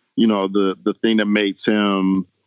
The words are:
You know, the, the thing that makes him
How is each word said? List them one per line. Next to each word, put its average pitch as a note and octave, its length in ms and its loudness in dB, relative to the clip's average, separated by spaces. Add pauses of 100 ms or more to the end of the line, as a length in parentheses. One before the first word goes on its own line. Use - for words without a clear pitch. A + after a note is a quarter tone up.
(140)
You A#2 120 2
know, G2+ 200 0
the, F#2+ 360 0
the G#2 100 -2
thing A2+ 240 0
that G#2+ 80 0
makes G#2 400 -2
him G2 640 0 (200)